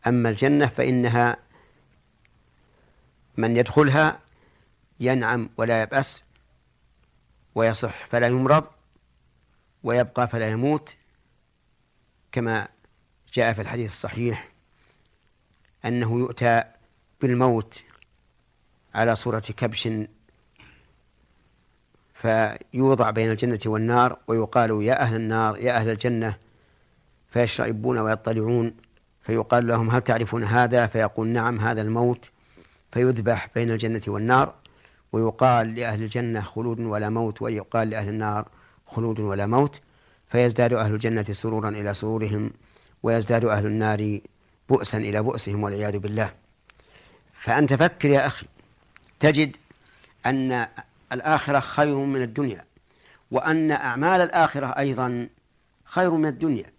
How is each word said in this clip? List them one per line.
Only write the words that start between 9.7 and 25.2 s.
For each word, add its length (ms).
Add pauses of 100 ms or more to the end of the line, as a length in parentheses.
ويبقى 460
فلا 220
يموت، 460 (1400)
كما 360 (640)
جاء 200
في 80
الحديث 300
الصحيح 580 (1400)
أنه 340
يؤتى 460 (560)
بالموت 640 (1120)
على 220
صورة 220 (180)
كبش 320 (2250)
فيوضع 960
بين 200
الجنة 360
والنار، 600
ويقال: 560
"يا 200
أهل 140
النار، 400